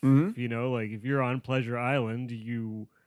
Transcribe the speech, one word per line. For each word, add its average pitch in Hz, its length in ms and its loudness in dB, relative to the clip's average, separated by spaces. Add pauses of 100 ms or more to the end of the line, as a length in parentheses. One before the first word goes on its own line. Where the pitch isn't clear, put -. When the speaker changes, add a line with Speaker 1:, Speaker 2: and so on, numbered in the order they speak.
Speaker 1:
Mm-hmm. 139 360 6
Speaker 2:
You 123 80 -2
know, 117 240 -2
like, 110 200 -2
if 107 120 -8
you're 135 180 0
on 127 200 0
Pleasure 123 360 -2
Island, 120 540 -2
you 110 560 -6 (200)